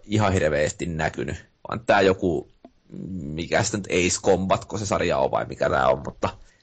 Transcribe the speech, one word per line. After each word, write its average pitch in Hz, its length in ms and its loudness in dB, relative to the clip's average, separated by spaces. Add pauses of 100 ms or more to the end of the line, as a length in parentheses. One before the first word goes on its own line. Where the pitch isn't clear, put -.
ihan 104 300 2
hirveesti 76 520 0
näkynyt. 80 600 -4 (220)
Vaan - 180 -6
tää 104 160 4
joku, 95 500 2 (720)
mikä 78 400 -2
sitä 107 140 -2
nyt 95 100 -8
Ace 87 340 0
Combat, 95 440 2
kun - 140 -6
se 104 60 -6
sarja 87 320 0
on 67 140 2
vai 57 140 0
mikä 65 240 -2
tää 67 200 2
on, 67 160 2
mutta 78 240 -4 (340)